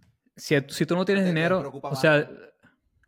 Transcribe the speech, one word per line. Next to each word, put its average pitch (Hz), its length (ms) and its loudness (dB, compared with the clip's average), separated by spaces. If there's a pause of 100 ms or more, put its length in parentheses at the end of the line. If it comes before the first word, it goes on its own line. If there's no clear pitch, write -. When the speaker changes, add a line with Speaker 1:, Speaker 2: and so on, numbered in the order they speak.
(360)
Speaker 1:
si, - 200 -2 (140)
si - 180 -4
tú 170 80 0
no 185 100 0
tienes 196 180 0
Speaker 2:
Te, 185 60 0
te 170 60 0
Speaker 1:
dinero, 170 240 0
Speaker 2:
preocupa 139 300 -10
Speaker 1:
o - 20 -4
Speaker 2:
más. 139 100 -4
Speaker 1:
sea, 151 260 4 (800)